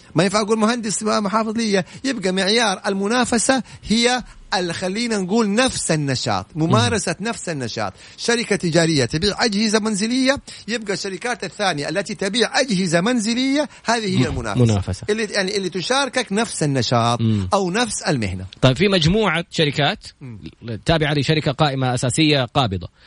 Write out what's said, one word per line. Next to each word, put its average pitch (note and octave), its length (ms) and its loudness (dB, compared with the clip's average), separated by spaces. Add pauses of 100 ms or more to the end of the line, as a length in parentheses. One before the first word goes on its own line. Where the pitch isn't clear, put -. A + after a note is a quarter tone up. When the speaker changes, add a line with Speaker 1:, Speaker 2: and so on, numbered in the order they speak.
(140)
Speaker 1:
ما D#3+ 100 4
ينفع G3 160 2
أقول A3 180 0
مهندس A3 440 0
محافظ G#3+ 540 0
لي. G3+ 280 0 (200)
يبقى G#3+ 280 -2
معيار G3 540 0
المنافسة A3+ 760 0 (220)
هي A#3 380 2 (320)
ال-، F3+ 200 -2
خلينا G#3 440 -2
نقول G3 360 2
نفس B3 360 0
النشاط، C3 640 0
ممارسة F#3+ 640 0
Speaker 2:
مم. G#3+ 80 -4
Speaker 1:
نفس G#3 200 -8
النشاط. A#2 440 -4 (240)
شركة A#3 400 0
تجارية E3 480 2
تبيع F3 400 -2
أجهزة G#3+ 340 2
منزلية، A3+ 580 0 (320)
يبقى A3 240 -6
الشركات G3 520 -6
الثانية E3 440 -2
التي G3 260 -4
تبيع G3+ 460 0
أجهزة F#3 400 2
منزلية B3 680 0 (160)
هذه A3 340 0
هي - 0 -
Speaker 2:
مم. B2+ 80 4
Speaker 1:
المنافسة. A#2 380 0
Speaker 2:
منافسة. F#2+ 460 0
Speaker 1:
اللي، A3 140 0
يعني، G3+ 320 -2
اللي F#3+ 120 -2
تشاركك B3 640 -2
نفس G#3+ 300 -2
النشاط A#2+ 580 2
Speaker 2:
مم. G#2+ 320 2
Speaker 1:
أو G3 180 2
نفس G#3+ 320 -2
المهنة. G2+ 420 -2 (160)
Speaker 2:
طيب، C3 160 6
في F#3+ 120 2
مجموعة F3+ 640 2
شركات D3+ 560 -2 (140)
Speaker 1:
مم. A#2+ 200 -14 (440)
Speaker 2:
تابعة D#3 300 2
لشركة D3 380 0
قائمة C3+ 420 0
أساسية C#3+ 500 2
قابضة، G2 440 -2 (180)